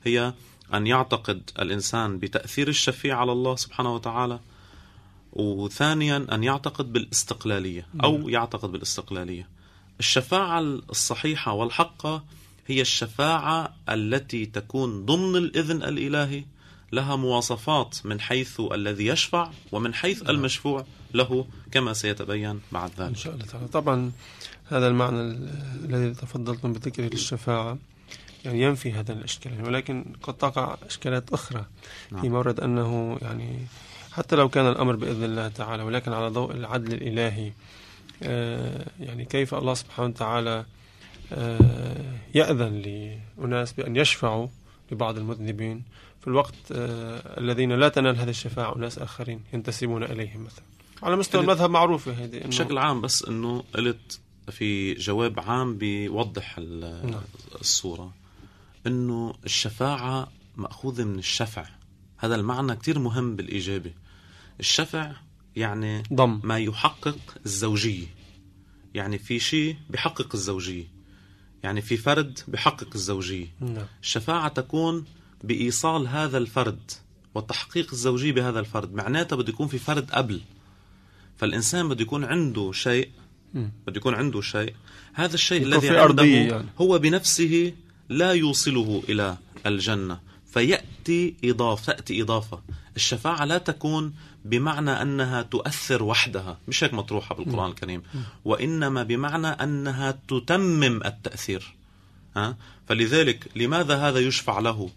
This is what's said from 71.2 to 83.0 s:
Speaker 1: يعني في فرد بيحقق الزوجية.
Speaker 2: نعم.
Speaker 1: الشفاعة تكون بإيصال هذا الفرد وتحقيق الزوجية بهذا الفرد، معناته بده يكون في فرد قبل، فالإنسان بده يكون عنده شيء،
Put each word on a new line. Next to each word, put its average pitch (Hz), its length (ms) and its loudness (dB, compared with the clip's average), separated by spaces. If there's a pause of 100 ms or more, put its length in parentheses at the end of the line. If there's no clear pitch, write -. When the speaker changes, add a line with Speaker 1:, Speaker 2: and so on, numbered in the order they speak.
Speaker 1:
يعني 101 180 -2
في 110 160 -2
فرد 143 500 0
بيحقق - 480 2
الزوجية. 95 520 -4 (120)
Speaker 2:
نعم. 113 260 -6 (160)
Speaker 1:
الشفاعة 160 460 0
تكون 160 580 -2 (380)
بإيصال 123 640 0
هذا 139 300 0
الفرد 113 540 0 (440)
وتحقيق - 560 -4
الزوجية 127 400 0
بهذا 123 280 2
الفرد، 104 340 -4
معناته 131 420 0
بده 123 140 0
يكون 143 180 -2
في 135 100 -4
فرد 147 340 -2
قبل، 107 300 0 (960)
فالإنسان 117 520 0
بده 120 120 0
يكون 139 220 -2
عنده 120 480 0
شيء، 123 380 2 (440)